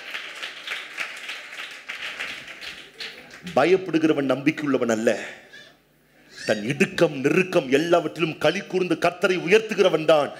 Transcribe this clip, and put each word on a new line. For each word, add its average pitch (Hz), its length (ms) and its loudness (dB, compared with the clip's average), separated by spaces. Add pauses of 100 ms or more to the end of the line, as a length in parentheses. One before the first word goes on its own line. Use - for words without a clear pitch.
(3500)
பயப்படுகிறவன் 156 760 4
நம்பிக்கையுள்ளவன் 135 600 2
அல்ல. 110 280 2 (1300)
தன் 107 180 -2
இடுக்கம், 147 560 0
நெருக்கம் 160 500 2
எல்லாவற்றிலும் 156 680 2
களி 160 220 0
கூர்ந்து 185 340 -2
கர்த்தரை 175 440 0
உயர்த்துகிறவன் 180 680 2
தான் 151 360 6